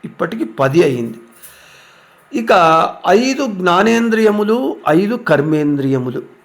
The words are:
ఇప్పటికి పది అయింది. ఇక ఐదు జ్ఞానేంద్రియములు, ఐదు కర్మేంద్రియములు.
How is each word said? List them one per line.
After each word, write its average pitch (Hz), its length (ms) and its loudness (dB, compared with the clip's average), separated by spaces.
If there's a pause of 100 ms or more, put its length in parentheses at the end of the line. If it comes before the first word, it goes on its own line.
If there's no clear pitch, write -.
ఇప్పటికి - 400 -8
పది 139 380 0
అయింది. 120 380 -2 (1120)
ఇక 240 180 -4 (580)
ఐదు 262 380 2
జ్ఞానేంద్రియములు, 220 1300 0 (120)
ఐదు 196 260 2
కర్మేంద్రియములు. 143 1080 -2 (220)